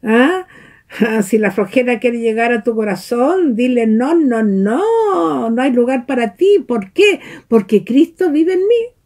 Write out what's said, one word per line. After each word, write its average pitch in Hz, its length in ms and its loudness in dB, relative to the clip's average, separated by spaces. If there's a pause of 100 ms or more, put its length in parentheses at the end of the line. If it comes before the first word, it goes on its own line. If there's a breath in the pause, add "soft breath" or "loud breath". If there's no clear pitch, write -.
¿Ah? 277 480 2
<laughs> - 60 -20 (680 loud breath)
Si 214 140 0
la 208 140 0
flojera 226 480 -2
quiere 240 200 -2
llegar 226 320 -2
a 233 120 -2
tu 226 120 -2
corazón, 240 800 -2
dile, 240 320 0
"No, 240 260 0
no, 254 300 2
no, 311 1040 0
no 226 120 -2
hay 269 100 0
lugar 247 340 0
para 240 300 -4
ti". 392 320 2
¿Por 214 240 -6
qué? 392 300 2 (260 loud breath)
Porque 214 380 2
Cristo 330 440 0
vive 320 260 0
en 381 120 0
mí. 466 280 0 (100)